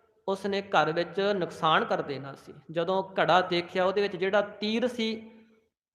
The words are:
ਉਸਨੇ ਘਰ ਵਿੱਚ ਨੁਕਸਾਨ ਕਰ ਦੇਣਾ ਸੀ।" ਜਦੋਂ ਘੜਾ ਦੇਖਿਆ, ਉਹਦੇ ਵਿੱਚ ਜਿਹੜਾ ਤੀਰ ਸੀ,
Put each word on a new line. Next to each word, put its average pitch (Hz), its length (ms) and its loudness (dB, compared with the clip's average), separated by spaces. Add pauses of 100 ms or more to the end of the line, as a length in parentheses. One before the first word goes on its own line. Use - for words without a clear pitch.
(280)
ਉਸਨੇ 196 340 -2
ਘਰ 160 300 2
ਵਿੱਚ 170 280 -2
ਨੁਕਸਾਨ 190 680 2
ਕਰ 196 160 -2
ਦੇਣਾ 139 340 -8
ਸੀ।" - 180 -20 (180)
ਜਦੋਂ 185 500 -2
ਘੜਾ 160 200 6
ਦੇਖਿਆ, 175 440 0
ਉਹਦੇ 190 160 2
ਵਿੱਚ 196 140 -2
ਜਿਹੜਾ 190 260 2
ਤੀਰ 214 460 -2
ਸੀ, 220 440 -4 (640)